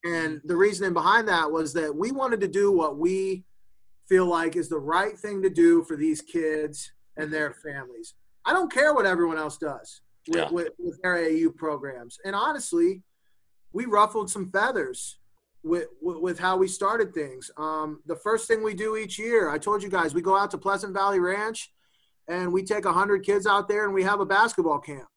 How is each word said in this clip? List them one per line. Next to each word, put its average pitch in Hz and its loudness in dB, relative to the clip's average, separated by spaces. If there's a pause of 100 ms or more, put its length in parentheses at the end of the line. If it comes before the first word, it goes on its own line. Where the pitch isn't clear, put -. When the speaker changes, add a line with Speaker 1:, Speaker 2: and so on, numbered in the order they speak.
Speaker 1:
And 160 -4
the 175 -2
reasoning 190 2
behind 196 4
that 165 2
was 160 -2
that 156 -2
we 190 -2
wanted 262 -2
to 196 0
do 202 2
what 156 2
we 190 -2 (640)
feel 185 6
like 165 0
is 170 -4
the 160 -4
right 180 -2
thing 208 -8
to 190 4
do 170 6
for 165 -6
these 151 0
kids 151 -4 (260)
and 151 -6
their 151 -2
families. 127 -14 (300)
I 226 0
don't 359 0
care 294 4
what 247 4
everyone 170 2
else 156 -6
does 139 -10 (260)
with, - -2
Speaker 2:
Yeah. 156 0
Speaker 1:
with, 170 -2 (100)
with - -10
their 180 2
A 170 0
A - 2 (100)
U 165 2
programs. 135 -8
And 196 -6
honestly, 196 0 (680)
we 226 -4
ruffled 208 2
some 185 -6
feathers 196 -2 (440)
with, 165 -2 (140)
with, 165 -4
with 175 -2
how 185 2
we 185 2
started 202 0
things. 135 -8
Um, 156 -6
the 160 -6
first 220 -2
thing 220 2
we 214 -2
do 214 -4
each 220 -8
year, 220 2
I 151 -2
told 202 0
you 196 -8
guys, 165 0
we 170 0
go 190 4
out 202 2
to 175 -6
Pleasant 196 -2
Valley 196 2
Ranch, 208 -2 (560)
and 180 -2
we 190 2
take 202 -2
a 185 2
hundred 196 2
kids 196 2
out 202 2
there, 208 0
and 202 -2
we 190 2
have 202 0
a 190 0
basketball 190 2
camp. 139 -12